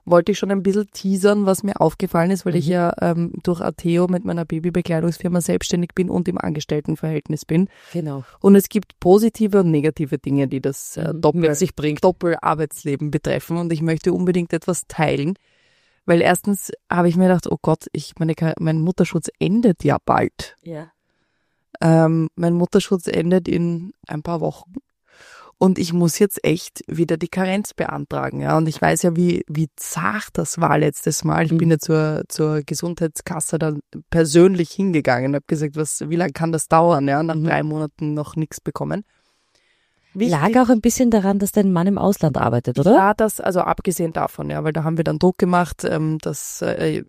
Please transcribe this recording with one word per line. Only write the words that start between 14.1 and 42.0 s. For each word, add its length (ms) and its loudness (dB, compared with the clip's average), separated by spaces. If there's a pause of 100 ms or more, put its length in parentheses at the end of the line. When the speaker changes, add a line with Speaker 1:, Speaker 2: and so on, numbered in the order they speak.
Speaker 1:
unbedingt 400 0
etwas 340 -4
teilen, 460 -2 (720)
weil 160 4
erstens 500 0 (160)
habe 220 2
ich 60 0
mir 120 4
gedacht, 240 2
oh 80 -2
Gott, 320 -2
ich, 280 -10
meine 160 -2
Ka-, 240 -2
mein 220 0
Mutterschutz 480 0 (100)
endet 440 2
ja 220 2
bald. 560 -2
Speaker 2:
Ja. 300 -14 (920)
Speaker 1:
Ähm, 540 4
mein 180 0
Mutterschutz 540 0
endet 400 0
in 440 -4 (160)
ein 140 -8
paar 180 -6
Wochen. 320 -8 (840)
Und 220 2
ich 140 -4
muss 260 0
jetzt 240 0
echt 420 -4
wieder 300 -2
die 140 -6
Karenz 440 -4
beantragen, 680 -6
ja. 160 0
Und 100 2
ich 140 -6
weiß 220 2
ja, 120 0
wie, 320 0
wie 300 -4
zart 560 -6
das 260 -6
war 180 2
letztes 460 -2
Mal. 220 0
Ich 80 0
Speaker 2:
Mhm. 40 2
Speaker 1:
bin 140 2
ja 80 4
zur, 480 -2
zur 360 -2
Gesundheitskasse 960 -6
dann 220 -4 (300)
persönlich 640 4
hingegangen 600 0
und 60 -2
hab 100 -8
gesagt, 300 -4
was, 320 -6
wie 80 -2
lang 160 -2
kann 180 -2
das 160 -4
dauern, 400 4
ja, 160 2
nach 120 -2
Speaker 2:
Mhm. 100 0
Speaker 1:
drei 180 0
Monaten 500 -6
noch 220 -8
nichts 240 -6
bekommen. 460 -6 (1120)
Wichtig 140 0
Speaker 2:
Lag 320 4
auch 60 4
ein 100 4
bisschen 320 2
daran, 280 2
dass 120 -2
dein 220 2
Mann 140 2
im 100 2
Ausland 400 0